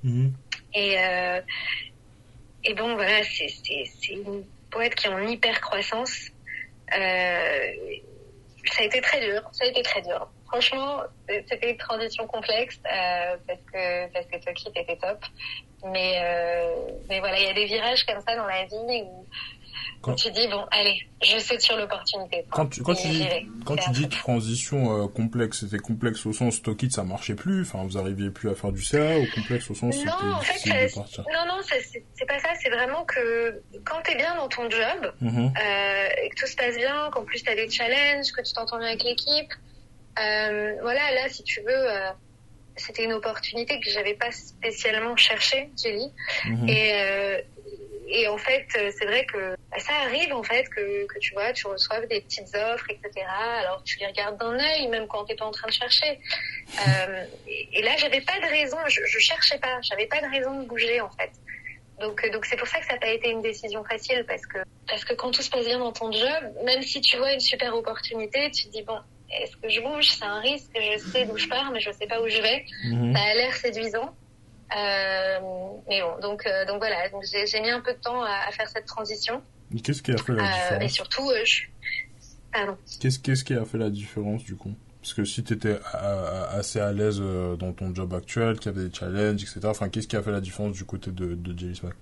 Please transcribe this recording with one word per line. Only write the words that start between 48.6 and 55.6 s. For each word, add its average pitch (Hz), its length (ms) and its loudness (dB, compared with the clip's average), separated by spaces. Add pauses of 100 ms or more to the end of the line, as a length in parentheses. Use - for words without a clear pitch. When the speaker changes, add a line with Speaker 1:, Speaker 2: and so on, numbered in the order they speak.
Speaker 2:
euh, 208 200 2
c'est - 80 -2
vrai 240 220 2
que, 190 240 -4 (200)
bah, - 80 -4
ça - 140 -2 (140)
arrive, 285 260 2
en 240 100 -2
fait, 240 280 2
que, 202 360 -2
que 208 120 -10
tu 208 160 -2
vois, 208 180 0
tu - 140 -4
reçoives 214 400 -2
des 220 140 -2
petites - 340 -10
offres, 226 340 0
et 208 140 -8
cetera. 214 580 -4
Alors, 185 240 -2
tu - 140 -4
les 196 80 -4
regardes 202 320 -4
d'un 233 200 -2
œil, 302 300 2
même 220 200 -2
quand 208 160 -4
t'es 220 100 -4
pas 220 100 -4
en 220 60 -2
train - 180 -6